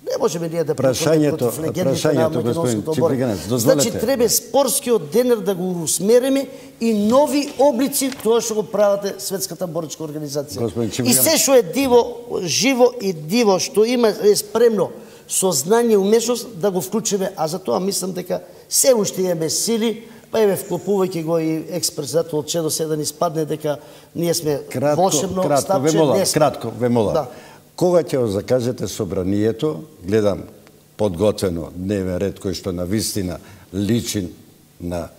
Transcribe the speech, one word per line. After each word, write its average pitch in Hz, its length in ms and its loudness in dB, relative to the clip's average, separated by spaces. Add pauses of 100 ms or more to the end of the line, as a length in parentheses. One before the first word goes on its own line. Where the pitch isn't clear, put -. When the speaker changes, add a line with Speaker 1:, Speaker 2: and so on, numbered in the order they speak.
Speaker 1:
Не 494 160 -4
можеме 170 300 -2
ние 165 140 -2
да 147 120 -2
Speaker 2:
Прашањето, 143 640 2
Speaker 1:
против 120 220 -2
легендите 160 240 -2
на 135 80 2
Speaker 2:
прашањето, 156 320 2 (120)
Speaker 1:
македонското 123 260 0
Speaker 2:
господин 120 200 0
Speaker 1:
одборање. 156 140 -4
Speaker 2:
Чиприганец, 131 440 0
дозволете. 110 420 2
Speaker 1:
Значи, 202 180 -2
треба 226 300 2
спортскиот 247 840 0
денер 240 260 2
да 196 180 -2
го 175 280 -4
усмериме 247 640 2 (340)
и 226 140 2
нови 262 640 2
облици, 269 560 2
тоа 226 280 0
што 220 140 -6
го 214 80 -2
прават 196 560 0
Светската 185 480 -6
боричка 160 360 -8
организација. 147 560 -8
Speaker 2:
Господин 113 300 -2
Speaker 1:
И - 20 -6
Speaker 2:
Чиприганец. 123 320 2
Speaker 1:
се 311 140 2
што 262 160 2
е 254 100 8
диво, 240 540 2 (240)
живо 233 580 2
и 196 140 -2
диво 180 460 2
што - 260 2
има, 240 240 2
е 190 260 4
спремно 220 540 2 (400)
со - 180 -2
знање 190 440 2
и 214 60 6
умешност 226 580 0
да 185 160 -2
го 180 100 -2
вклучиме, 202 520 -4
а 156 140 -4
за 170 120 -6
тоа 220 200 -2
мислам 190 320 -4
дека 180 280 -2 (280)
се - 260 4
уште 196 280 0
имаме 165 280 0
сили, 220 520 -2 (280)
па - 100 -2
еве 202 180 4
вклопувајќи 180 680 -2
го 165 160 0
и 160 300 -2
екс-председателот 156 760 -2
Чедо 160 220 -2
се 160 160 -2
да 156 120 -2
ни 151 80 -4
спадне 160 400 -2
дека 147 320 -4 (360)
ние 170 200 0
сме 147 320 -2
Speaker 2:
Кратко, 147 360 0
Speaker 1:
волшебно 180 420 0
Speaker 2:
кратко, 143 200 2
Speaker 1:
стапче, 135 280 2
Speaker 2:
ве 156 80 2
молам, 147 200 4
Speaker 1:
не 185 60 2
сме. - 80 -2
Speaker 2:
кратко, 139 380 2
ве 110 180 0
молам. 113 240 2
Speaker 1:
Да. 151 120 0 (480)
Speaker 2:
Кога 180 300 4
ќе 147 140 -2
го 123 100 2
закажете 110 600 0
собранието? 104 920 -2 (220)
Гледам 95 420 0 (540)
подготвено 92 760 0
дневен 92 440 -4
ред 95 220 -4
кој 95 140 -6
што 95 180 -6
на 87 140 -6
вистина 92 540 -4 (320)
личи 101 560 -2 (480)
на 87 320 -8 (100)